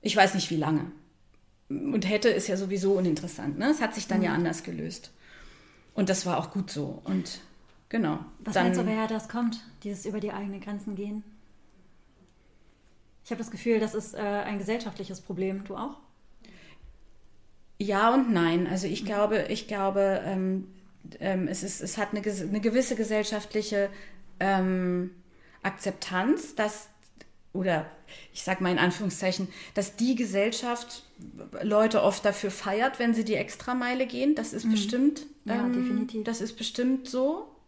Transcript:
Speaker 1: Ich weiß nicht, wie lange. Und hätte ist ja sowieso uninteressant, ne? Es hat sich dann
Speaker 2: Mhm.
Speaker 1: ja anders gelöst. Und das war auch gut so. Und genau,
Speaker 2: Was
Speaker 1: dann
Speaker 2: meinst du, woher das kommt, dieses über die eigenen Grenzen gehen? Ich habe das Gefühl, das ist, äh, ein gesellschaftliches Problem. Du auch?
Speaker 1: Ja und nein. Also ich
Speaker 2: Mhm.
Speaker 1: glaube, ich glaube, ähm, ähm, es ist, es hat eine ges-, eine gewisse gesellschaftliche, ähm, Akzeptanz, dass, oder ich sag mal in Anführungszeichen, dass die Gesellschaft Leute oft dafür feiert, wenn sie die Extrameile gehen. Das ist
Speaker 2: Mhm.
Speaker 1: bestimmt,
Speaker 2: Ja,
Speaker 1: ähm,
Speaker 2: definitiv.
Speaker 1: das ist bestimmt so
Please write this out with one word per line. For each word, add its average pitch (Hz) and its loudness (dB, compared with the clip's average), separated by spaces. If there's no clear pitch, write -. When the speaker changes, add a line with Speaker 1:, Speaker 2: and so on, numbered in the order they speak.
Speaker 1:
Ich 214 0
weiß 196 8
nicht, - 0
wie 170 0
lange. 151 2
Und 262 -2
hätte 214 4
ist - 2
ja 190 0
sowieso 190 0
uninteressant, 165 0
ne? 247 2
Es 302 2
hat 220 -2
sich - -6
dann 185 2
Speaker 2:
Mhm. 185 4
Speaker 1:
ja 170 2
anders 165 0
gelöst. 165 -8
Und 196 2
das 190 2
war 175 2
auch - -4
gut 190 -4
so. - -6
Und - -2
genau, 156 0
Speaker 2:
Was - -6
Speaker 1:
dann 185 4
Speaker 2:
meinst 185 4
du, 180 2
woher 220 0
das 220 -4
kommt, 233 -2
dieses 202 -8
über 214 -4
die 208 -4
eigenen 196 -8
Grenzen 202 -8
gehen? 208 -6
Ich - -14
habe 233 -6
das 226 -8
Gefühl, 226 0
das 214 -2
ist, 220 -6
äh, - -8
ein 202 -2
gesellschaftliches 196 -6
Problem. 190 -4
Du 196 -10
auch? 277 -8
Speaker 1:
Ja 208 4
und 254 4
nein. 170 4
Also 185 -2
ich - -4
Speaker 2:
Mhm. 208 -6
Speaker 1:
glaube, 208 2
ich - -4
glaube, 196 2
ähm, 190 -2
ähm, 185 0
es 185 -4
ist, 190 -4
es - -6
hat 202 -2
eine 208 -4
ges-, 196 -4
eine 202 0
gewisse 233 2
gesellschaftliche, 214 0
ähm, 185 2
Akzeptanz, 196 0
dass, 214 -2
oder 175 0
ich - -8
sag 185 -2
mal 180 2
in 175 2
Anführungszeichen, 185 0
dass 202 0
die 247 4
Gesellschaft 233 -2
Leute 214 6
oft 190 4
dafür 202 2
feiert, 214 0
wenn 233 4
sie 226 2
die 220 0
Extrameile 247 -2
gehen. 254 2
Das - -2
ist 226 -6
Speaker 2:
Mhm. 220 4
Speaker 1:
bestimmt, 247 2
Speaker 2:
Ja, 240 0
Speaker 1:
ähm, 247 2
Speaker 2:
definitiv. 247 0
Speaker 1:
das 226 -4
ist 226 -6
bestimmt 254 0
so 294 0